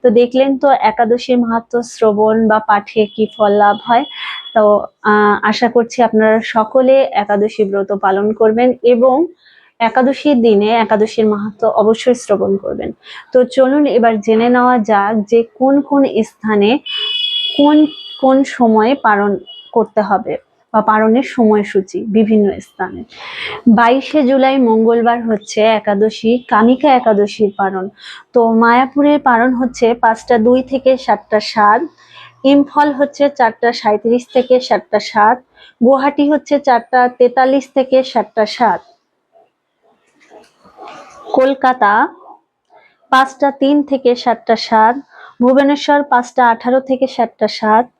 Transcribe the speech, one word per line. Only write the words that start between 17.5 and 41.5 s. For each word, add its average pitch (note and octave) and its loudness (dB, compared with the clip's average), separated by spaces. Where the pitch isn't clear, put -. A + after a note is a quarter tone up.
কোন D4+ 4
কোন C4 2
সময়ে A3+ 0
পালন G3+ -2
করতে A3 -2
হবে G3 -4
বা G#3+ 0
পালনের A3 2
সময়সূচি G#3 -2
বিভিন্ন G#3 0
স্থানে। F#3 -12
বাইশে B3 2
জুলাই C4+ 2
মঙ্গলবার A#3 2
হচ্ছে A3 -4
একাদশী, A3 0
কামিকা B3+ 2
একাদশীর G#3 0
পালন। F#3+ -4
তো A3+ 2
মায়াপুরের C4 2
পালন B3+ 0
হচ্ছে B3 -2
পাঁচটা A#3 -2
দুই B3 2
থেকে C4 -2
সাতটা G#3+ -2
সাত, G#3+ 0
ইম্ফল C#4+ 2
হচ্ছে C#4+ -2
চারটা A#3 -2
সাঁইত্রিশ A#3 -2
থেকে B3+ 0
সাতটা G#3+ -4
সাত, A3 0
গুয়াহাটি C#4 2
হচ্ছে C#4+ -2
চারটা B3 0
তেতাল্লিশ C4 0
থেকে C4 0
সাতটা A3+ -4
সাত, G#3+ -2
কলকাতা B3+ 0